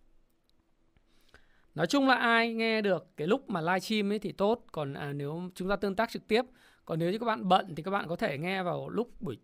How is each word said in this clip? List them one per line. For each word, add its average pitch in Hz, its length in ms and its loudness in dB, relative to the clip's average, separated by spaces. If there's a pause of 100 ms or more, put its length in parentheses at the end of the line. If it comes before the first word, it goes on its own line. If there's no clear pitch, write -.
(1800)
Nói 156 120 2
chung 277 200 4
là 262 80 6
ai 233 380 4
nghe 226 280 2
được 190 360 0
cái 151 100 -2
lúc 269 220 0
mà 190 120 -2
live 175 180 2
stream 208 320 0
ấy 214 80 -2
thì 190 120 -6
tốt. 214 400 0
Còn, 143 220 -6
à, 143 200 -6
nếu 143 280 -6 (140)
chúng 185 140 -4
ta 202 60 0
tương 196 200 -2
tác 226 160 -2
trực - 160 -10
tiếp. 220 140 4 (440)
Còn 165 140 -4
nếu 170 120 0
như 214 80 -4
các 233 60 -6
bạn 220 240 0
bận 185 260 4
thì 156 80 -8
các 190 80 -6
bạn 196 160 -2
có 165 80 -4
thể 165 220 -2
nghe 185 260 -2
vào 147 260 -4
lúc 208 320 -4
buổi 127 220 -8